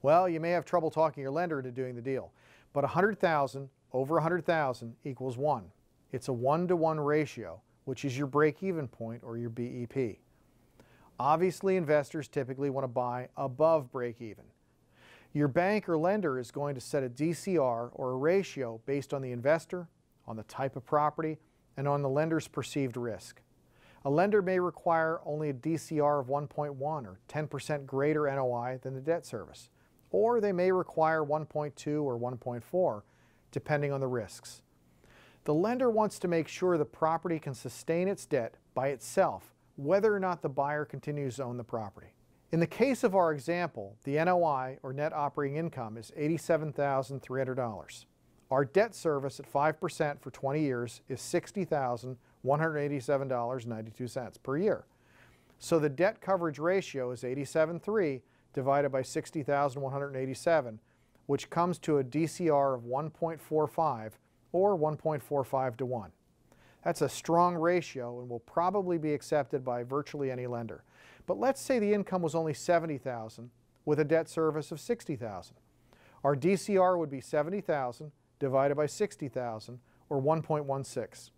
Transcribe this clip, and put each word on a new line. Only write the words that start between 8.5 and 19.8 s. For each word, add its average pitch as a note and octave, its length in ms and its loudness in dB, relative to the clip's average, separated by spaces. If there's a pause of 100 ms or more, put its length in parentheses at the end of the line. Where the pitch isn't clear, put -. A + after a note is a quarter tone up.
point A2+ 360 -10
or A#2 140 -8
your A#2 100 -4
B A#2 160 -6
E B2 220 -8
P. A#2 320 -4 (1000)
Obviously, F3 580 2
investors D3+ 520 0
typically C3+ 400 -4
want C3+ 160 -2
to B2+ 40 -4
buy B2 400 -2 (100)
above C#3+ 520 2
break-even. A#2+ 540 -6 (880)
Your D3 160 4
bank F#3+ 400 2
or E3+ 80 2
lender E3+ 420 2
is A#2+ 120 -8
going C#3+ 240 -4
to B2 60 -8
set C#3+ 220 -2
a B2+ 60 -4
D C#3+ 240 -2
C E3+ 240 -2
R A#2+ 380 0
or B2+ 160 -4
a B2+ 60 -2
ratio C3+ 680 0
based C#3 300 -4
on C#3 80 -4
the B2+ 100 -6
investor, D#3 560 0 (380)